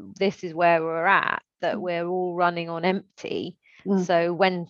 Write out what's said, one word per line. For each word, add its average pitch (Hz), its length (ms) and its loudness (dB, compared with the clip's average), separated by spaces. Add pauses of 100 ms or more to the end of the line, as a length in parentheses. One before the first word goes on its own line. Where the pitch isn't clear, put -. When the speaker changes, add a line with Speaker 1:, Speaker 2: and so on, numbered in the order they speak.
(180)
Speaker 1:
this - 260 -2
is 175 100 -8
where 170 280 4
we're 165 240 -2
at, 180 360 2 (200)
that - 140 0
Speaker 2:
Mm. 208 40 -6
Speaker 1:
we're 170 260 -4
all 180 280 -4
running 170 340 0
on 165 160 -6
empty. - 720 -4 (300)
Speaker 2:
Mm. 190 180 2
Speaker 1:
So 175 300 2
when 175 360 0